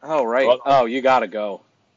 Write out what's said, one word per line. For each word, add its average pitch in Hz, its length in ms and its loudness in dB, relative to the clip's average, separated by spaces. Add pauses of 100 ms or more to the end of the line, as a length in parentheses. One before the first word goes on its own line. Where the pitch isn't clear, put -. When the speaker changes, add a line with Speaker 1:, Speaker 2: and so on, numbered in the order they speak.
Speaker 1:
Oh, 147 220 -2
right. 120 240 0
Speaker 2:
Well, 127 180 2
Speaker 1:
Oh, 139 200 4
you 123 160 -4
gotta 127 260 2
go. 104 340 -8 (360)